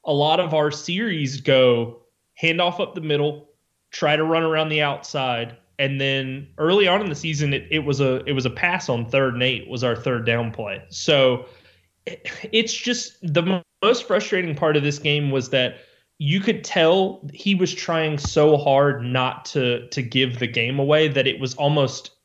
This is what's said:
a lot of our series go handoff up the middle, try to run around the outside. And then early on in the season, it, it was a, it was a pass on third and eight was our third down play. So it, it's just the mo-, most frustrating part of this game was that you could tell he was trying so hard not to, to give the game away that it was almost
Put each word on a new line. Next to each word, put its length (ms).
a 60
lot 280
of 140
our 160
series 720
go 580
handoff 380
up 140
the 80
middle, 480
try 260
to 80
run 180
around 280
the 100
outside. 760
And 220
then 560
early 320
on 140
in 80
the 40
season, 380
it, 180
it 100
was 200
a, 260
it 60
was 140
a 40
pass 380
on 160
third 300
and 80
eight 260
was 160
our 120
third 280
down 260
play. 380
So 560
it, 200
it's 200
just 500
the 200
mo-, 200
most 240
frustrating 480
part 240
of 40
this 160
game 320
was 200
that 300
you 240
could 240
tell 680
he 200
was 200
trying 420
so 400
hard 480
not 400
to, 440
to 120
give 380
the 80
game 320
away 300
that 180
it 120
was 180
almost 560